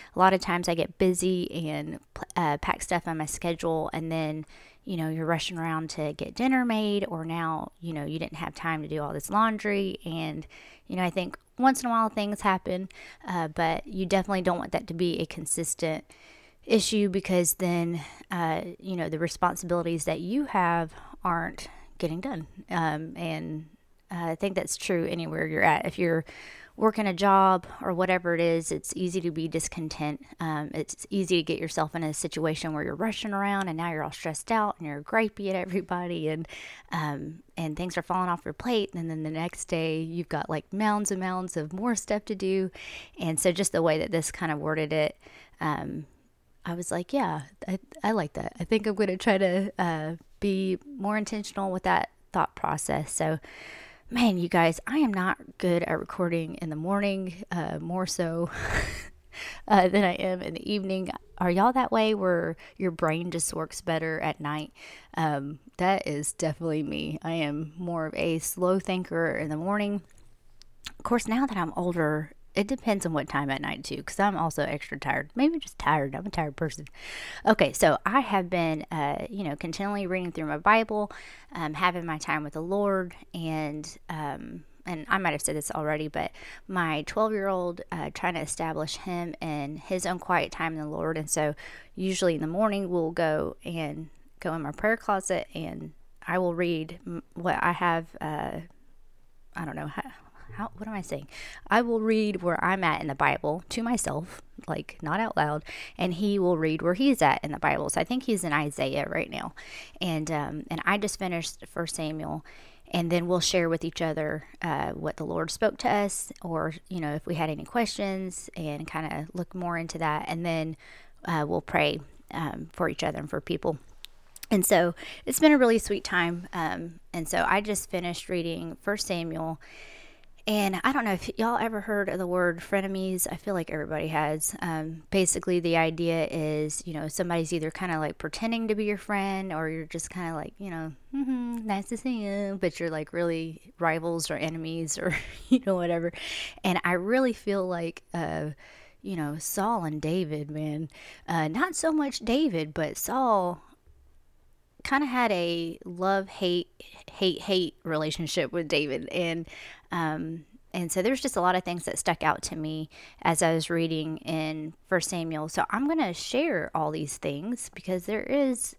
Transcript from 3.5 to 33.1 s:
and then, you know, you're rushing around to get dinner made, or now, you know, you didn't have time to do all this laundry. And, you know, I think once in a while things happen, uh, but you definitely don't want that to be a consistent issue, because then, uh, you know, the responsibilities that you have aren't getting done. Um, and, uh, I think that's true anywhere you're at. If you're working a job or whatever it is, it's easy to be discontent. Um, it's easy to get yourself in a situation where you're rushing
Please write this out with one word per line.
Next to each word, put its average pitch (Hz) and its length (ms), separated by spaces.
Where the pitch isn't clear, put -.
and 165 180
then, 156 340
you 185 120
know, 160 120
you're 160 160
rushing 165 320
around 160 340
to 151 240
get - 200
dinner 254 300
made, 214 420
or 160 180
now, 165 460
you 170 120
know, 147 120
you 151 140
didn't - 200
have 156 180
time 160 260
to 151 60
do 156 120
all 143 120
this 147 180
laundry. 208 760
And, 160 420
you 180 80
know, 185 80
I 175 60
think 180 280
once 262 240
in 262 60
a - 20
while 226 200
things 208 320
happen, 190 480
uh, 175 180
but 160 400
you 190 180
definitely 190 380
don't 175 160
want - 140
that - 160
to - 40
be 170 280
a 165 40
consistent 160 800
issue, 208 420
because 180 460
then, 170 480
uh, 165 340
you 185 160
know, 165 120
the 156 120
responsibilities 170 840
that 160 140
you 226 280
have 170 460
aren't 170 460
getting 165 220
done. 185 280
Um, 160 460
and, 160 500
uh, 170 200
I 165 40
think 196 220
that's 156 200
true 170 300
anywhere 160 400
you're 156 160
at. - 240
If 170 100
you're 165 280
working 214 300
a 185 80
job 190 500
or 185 120
whatever 180 420
it 165 60
is, 165 320
it's 151 240
easy 180 240
to 170 100
be 160 160
discontent. 156 720
Um, 156 340
it's - 340
easy 185 280
to 165 80
get - 160
yourself 156 340
in 165 80
a 151 100
situation 156 600
where 151 100
you're 151 140
rushing 208 360